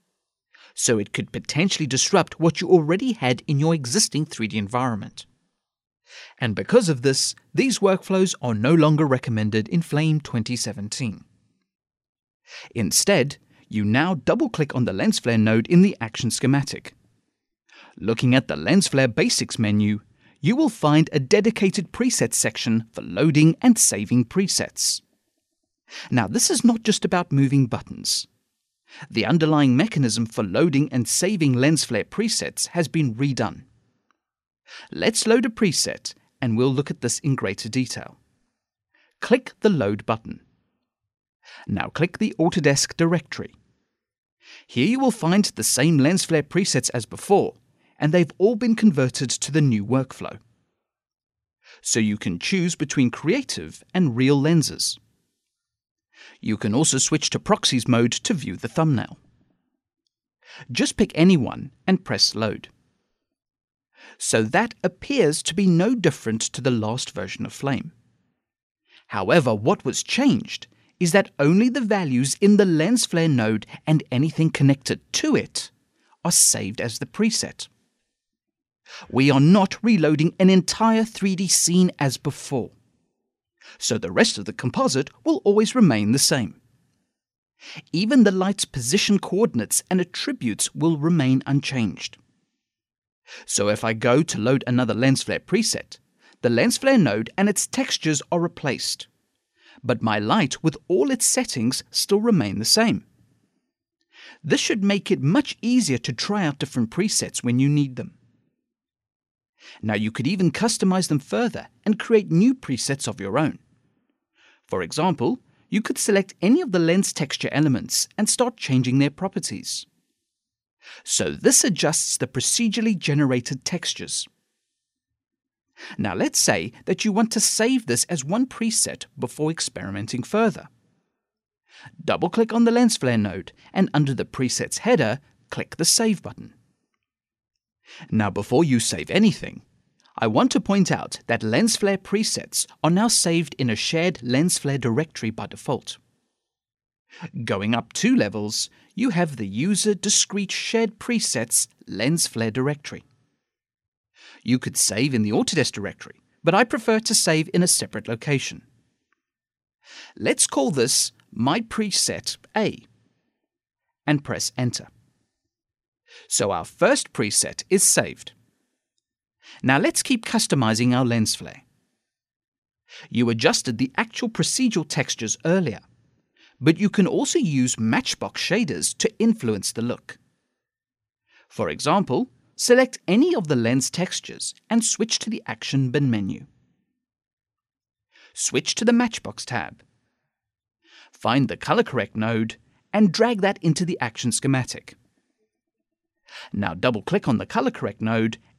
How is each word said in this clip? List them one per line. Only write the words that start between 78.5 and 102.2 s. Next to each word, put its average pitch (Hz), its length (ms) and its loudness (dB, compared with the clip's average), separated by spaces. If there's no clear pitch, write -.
We 135 220 4
are 135 80 6
not 185 440 6
reloading 156 560 2
an 190 100 6
entire 220 540 2
three 196 320 -2
D 185 120 -4
scene 180 520 2
as 131 180 -2
before, 131 540 -6
so - 200 -2
the 92 160 -6
rest 220 240 2
of 101 80 -10
the 107 80 -10
composite 131 560 -2
will 311 180 0
always 208 320 2
remain 113 380 4
the 135 60 2
same. 127 420 -2
Even 220 320 4
the 202 80 6
light's 185 320 -2
position 151 560 0
coordinates 180 720 -2
and 185 80 2
attributes - 760 -4
will 156 240 0
remain 143 480 2
unchanged. 135 720 -4
So 104 220 -2
if 104 160 0
I 113 80 0
go 123 320 2
to - 160 -6
load 120 260 0
another 123 280 0
lens 131 280 2
flare 90 200 -4
preset, - 580 -4
the 120 80 2
lens 120 280 2
flare 269 200 4
node 113 400 2
and 196 120 2
its - 180 -4
textures - 540 -2
are 175 80 0
replaced, - 680 -6
but 117 180 -2
my 110 160 0
light 127 460 0
with 160 140 0
all 254 240 2
its - 140 -2
settings - 680 -2
still - 300 0